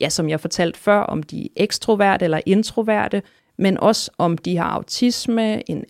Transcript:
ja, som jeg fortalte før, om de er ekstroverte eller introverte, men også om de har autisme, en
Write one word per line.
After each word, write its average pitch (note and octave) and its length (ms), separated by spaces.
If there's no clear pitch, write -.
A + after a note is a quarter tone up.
ja, C#3 80
som D#3+ 200
jeg D#3 120
fortalte E3+ 380
før, G#3 200
om - 240
de - 220
er - 120
ekstroverte G3+ 680
eller D#3+ 220
introverte, G#3 760
men F#3+ 200
også - 400
om E3+ 200
de F3 180
har E3 140
autisme, A3+ 1000
en - 200